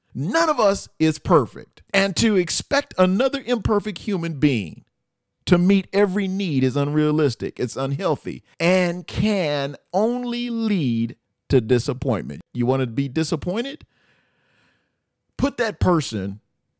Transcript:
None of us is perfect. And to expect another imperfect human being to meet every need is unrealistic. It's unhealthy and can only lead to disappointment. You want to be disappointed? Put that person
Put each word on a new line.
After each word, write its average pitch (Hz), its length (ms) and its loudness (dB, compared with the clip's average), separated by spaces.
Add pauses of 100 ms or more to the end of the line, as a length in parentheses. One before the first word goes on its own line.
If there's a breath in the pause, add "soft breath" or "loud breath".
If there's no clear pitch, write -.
(160)
None 311 340 0
of 269 120 0
us - 260 2 (100)
is 156 220 2
perfect. - 640 0 (100)
And 196 220 2
to 214 220 2
expect - 600 0
another 233 480 2
imperfect 214 540 0
human 165 400 -4
being 120 460 0 (600)
to 175 120 6
meet 190 360 4
every 196 340 2
need 185 360 -2
is 127 120 2
unrealistic. 151 840 0
It's 120 160 -4
unhealthy 139 680 -4 (160 soft breath)
and 175 460 0
can 147 680 -2 (180)
only 240 560 -2
lead 160 680 -2 (340)
to 131 120 4
disappointment. 110 800 -2 (120)
You 120 120 -2
want 131 160 2
to 127 60 -2
be 131 200 -4
disappointed? 170 760 -6 (1500)
Put 269 200 0
that 220 220 -2
person 110 600 0 (400)